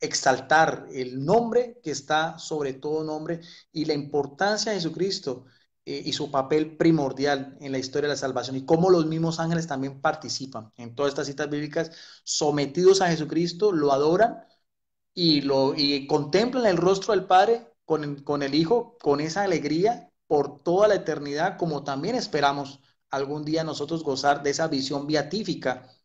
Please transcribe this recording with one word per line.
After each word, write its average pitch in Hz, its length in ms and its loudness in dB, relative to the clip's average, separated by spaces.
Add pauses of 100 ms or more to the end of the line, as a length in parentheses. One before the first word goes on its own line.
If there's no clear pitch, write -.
exaltar 147 920 2
el 131 340 -6
nombre 233 560 2
que 156 100 -6
está 156 460 -2
sobre 143 360 -4
todo 151 320 -4
nombre 156 340 -6 (320)
y 151 140 -4
la 156 80 0
importancia 147 800 -2
de 196 40 -2
Jesucristo, 165 680 -4 (400)
eh, 143 200 -8
y 147 60 -4
su 139 180 -4
papel 151 460 0
primordial 143 840 2
en 139 100 -10
la 135 60 -2
historia 143 320 -2
de 143 60 -2
la - 20 -4
salvación 127 400 -4
y 131 80 -8
cómo 165 240 4
los 170 160 6
mismos 160 340 -2
ángeles 165 260 -2
también 135 360 -6
participan 127 760 -4
en 120 180 -14
todas 143 180 0
estas 143 160 -4
citas 143 220 -6
bíblicas, 151 760 -6
sometidos 160 760 4
a 180 60 4
Jesucristo, 170 640 0
lo 151 220 2
adoran 165 500 2 (720)
y, 165 280 4
lo, 135 340 2
y 143 300 0
contemplan 185 600 2
el 185 100 4
rostro 190 380 2
del 190 120 0
Padre 208 400 4 (200)
con 156 180 0
el, 143 220 -8
con 143 180 0
el 135 120 -2
Hijo, 196 440 2
con 143 220 2
esa 160 220 -2
alegría 170 680 0 (160)
por - 360 0
toda 190 260 4
la 202 60 4
eternidad, 151 640 -4
como 147 260 -4
también 143 320 -4
esperamos 143 680 -2 (280)
algún 143 360 -4
día 160 180 -2
nosotros 156 400 -6
gozar 143 400 0
de 143 80 0
esa 160 160 -2
visión 143 400 -4
beatífica 147 840 -4 (160)